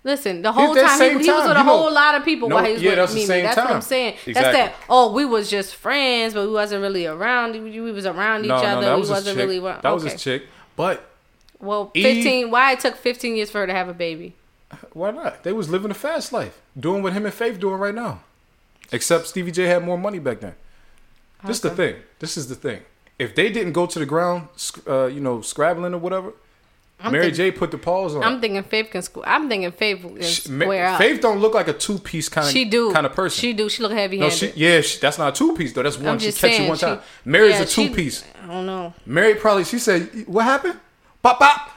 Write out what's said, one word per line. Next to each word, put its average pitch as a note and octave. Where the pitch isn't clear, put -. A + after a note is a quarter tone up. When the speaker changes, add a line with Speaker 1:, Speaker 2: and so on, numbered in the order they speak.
Speaker 1:
Listen, A#3+
the A3
Speaker 2:
He B3
Speaker 1:
whole D4+
Speaker 2:
that C4+
Speaker 1:
time C#4+
Speaker 2:
same C4+
Speaker 1:
he, D4+
he F4
was D4+
Speaker 2:
time. E4
Speaker 1:
with D4
a -
Speaker 2:
You C4+
know D4+
Speaker 1:
whole D#4+
lot D4
of C#4
people B3
Speaker 2:
No, -
Speaker 1:
while A3
he A3
was G#3+
Speaker 2:
yeah, F#3
Speaker 1:
with F#3
Speaker 2:
that's F3+
the A3
Speaker 1:
Mimi. G#3+
Speaker 2:
same F3+
Speaker 1:
That's A3+
what A#3
I'm B3+
Speaker 2:
time. E3
Speaker 1:
saying. B3+
Speaker 2:
Exactly. B2
Speaker 1:
That's B3+
that, A#3
"Oh, A#3+
we C4+
was A3
just G3+
friends, A#3+
but G3+
we A3
wasn't G#3
really G3
around. A3+
We, A3
we A3+
was G3+
around G3
each -
Speaker 2:
No, B2+
no, -
Speaker 1:
other. -
Speaker 2:
that B2
Speaker 1:
We -
Speaker 2:
was -
his G3+
Speaker 1:
wasn't G3
Speaker 2:
chick. G3
Speaker 1:
really F#3+
around." F#3
Speaker 2:
That C#3+
was E3+
Speaker 1:
Okay. -
Speaker 2:
his -
chick. C#3
But F3
Speaker 1:
Well, G3+
Speaker 2:
Eve F#3+
Speaker 1:
fifteen, A#3
why B3+
it B3+
took B3
fifteen A#3+
years G#3+
for G#3
her G3
to F3+
have F3+
a F3+
baby? E3+
Speaker 2:
Why F#3
not? D4
They E3+
was G3+
living G3
a F#3+
fast D4+
life, D3+
doing F#3
what F#3
him G#3
and G3+
Faith A#3
doing F#3+
right G3+
now. G#3+
Except E3
Stevie F3+
J F3+
had F3
more F3
money F#3+
back C3
then. -
This G3+
is -
the E3
Speaker 1:
Okay. E3+
Speaker 2:
thing. -
This -
is C#3
the B2+
thing. A2+
If A#2+
they F#3
didn't G3
go F3
to E3
the D3+
ground, E3+
sc-, -
uh, C3
you C#3
know, B2
scrabbling E3+
or F3+
whatever, F#3
Speaker 1:
I'm F#3+
Speaker 2:
Mary D#3+
Speaker 1:
think-, D3+
Speaker 2:
J F#3
put F3
the D3+
paws F3
on D3
Speaker 1:
I'm A#3
Speaker 2:
it. A#3+
Speaker 1:
thinking G3
Faith A3
can F#3
squ-, -
I'm D4
thinking F#3+
Faith G3
can F3+
Speaker 2:
Sh-, E3+
Speaker 1:
square F3
Speaker 2:
Ma-, F#3
Speaker 1:
up. F3
Speaker 2:
Faith A3
don't G#3+
look A3
like F#3
a D3
two-piece E3+
kinda, D3
Speaker 1:
She B3+
do. A3+
Speaker 2:
kinda D3
person. F#3
Speaker 1:
She A#3+
do. G#3
She -
look G#3+
Speaker 2:
No, A3+
Speaker 1:
heavy-handed. F#3+
Speaker 2:
she, F#3+
yeah, E3
she, -
that's C#3+
not C#3+
a -
two-piece, C4+
though. B2+
That's C#3
Speaker 1:
I'm C3
Speaker 2:
one A3
she A3
Speaker 1:
just G#3
Speaker 2:
catch A#3
you A3+
Speaker 1:
saying, F#3+
Speaker 2:
one D#3+
Speaker 1:
she, F3
Speaker 2:
time. D#3
Mary's F#3+
Speaker 1:
yeah, G3
Speaker 2:
a E3
Speaker 1:
she, B3
Speaker 2:
two-piece. G3
Speaker 1:
I -
don't F3+
know. F#3
Speaker 2:
Mary F#3+
probably, G#3
she A#3+
said, F3+
"What G3+
happened?" C#4
Pop, B3
pop. -